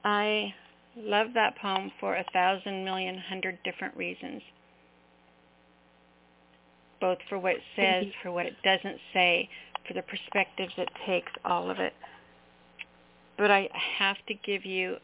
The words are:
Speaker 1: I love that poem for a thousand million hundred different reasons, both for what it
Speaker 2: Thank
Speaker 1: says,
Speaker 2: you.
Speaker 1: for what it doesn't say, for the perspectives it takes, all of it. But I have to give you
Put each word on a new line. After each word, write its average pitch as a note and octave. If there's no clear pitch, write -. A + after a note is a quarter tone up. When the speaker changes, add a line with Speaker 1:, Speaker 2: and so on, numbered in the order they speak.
Speaker 1:
I G#3
love G#3+
that A3
poem G3
for G3
a F#3+
thousand F#3+
million F#3
hundred F#3
different F#3+
reasons, F3+
both F3+
for G3
what F3+
it -
Speaker 2:
Thank F#3+
Speaker 1:
says, -
Speaker 2:
you. G3
Speaker 1:
for F3+
what F3
it -
doesn't F#3+
say, F3+
for F3+
the F#3
perspectives F#3+
it F#3
takes, F3+
all F3
of -
it. F#3
But G#3
I G3
have G3
to G#3
give G3
you F#3